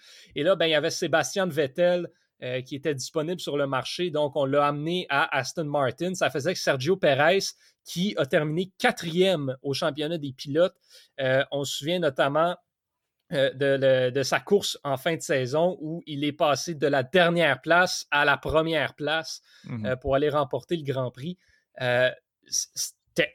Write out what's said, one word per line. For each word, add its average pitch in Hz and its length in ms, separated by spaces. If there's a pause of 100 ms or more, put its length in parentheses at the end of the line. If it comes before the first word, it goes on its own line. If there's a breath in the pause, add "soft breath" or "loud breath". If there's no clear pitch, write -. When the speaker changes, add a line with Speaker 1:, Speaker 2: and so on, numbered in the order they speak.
(340 loud breath)
Speaker 1:
Et 147 80
là, 180 140
ben, 165 100
il 160 60
y 151 40
avait 151 140
Sébastien 165 560
Vettel, 170 640 (320)
euh, 127 200
qui 139 140
était 143 200
disponible 160 440
sur 143 160
le 143 120
marché. 139 420
Donc, 147 260
on 143 100
l'a 143 200
amené 151 440
à 143 280
Aston 143 280
Martin. 147 500
Ça 139 160
faisait 160 220
que - 60
Sergio 151 380
Pérez, 156 400 (480 soft breath)
qui 202 320
a 147 80
terminé 160 540
quatrième 170 840
au 139 140
championnat 151 420
des 143 160
pilotes, 156 420 (440 soft breath)
euh, 131 320
on 143 140
se - 120
souvient 170 220
notamment, 156 560 (760)
euh, 139 220
de, 139 240
de, 131 340
de 135 120
sa 143 160
course - 440
en 139 140
fin 165 180
de 139 60
saison 151 580
où 160 260
il 143 180
est 147 100
passé 151 420
de 143 100
la 139 160
dernière 170 600
place 175 500
à 147 140
la 143 120
première 151 560
place, 156 480 (220 soft breath)
Speaker 2:
Mhm. 117 220
Speaker 1:
euh, 127 100
pour 135 180
aller 143 160
remporter 143 460
le 160 80
Grand 131 260
Prix. 160 280 (440)
Euh, 127 300 (340)
c-, - 300
c'était - 600